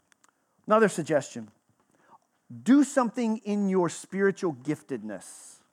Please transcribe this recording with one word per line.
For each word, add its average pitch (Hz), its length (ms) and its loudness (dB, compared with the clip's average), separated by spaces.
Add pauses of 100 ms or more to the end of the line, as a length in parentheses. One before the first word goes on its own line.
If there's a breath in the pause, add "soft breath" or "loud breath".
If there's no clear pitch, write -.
(640)
another 214 240 4
suggestion. 131 600 -4 (1120 soft breath)
Do 262 220 6
something 233 540 -2
in 208 300 -2
your 185 220 2
spiritual 190 640 -2
giftedness. 120 1000 -10 (180)